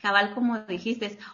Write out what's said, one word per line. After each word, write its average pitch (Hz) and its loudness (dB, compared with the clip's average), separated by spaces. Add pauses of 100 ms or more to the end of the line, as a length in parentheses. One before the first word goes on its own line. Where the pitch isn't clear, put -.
cabal, 202 4
como 240 0
dijiste, 208 -4 (140)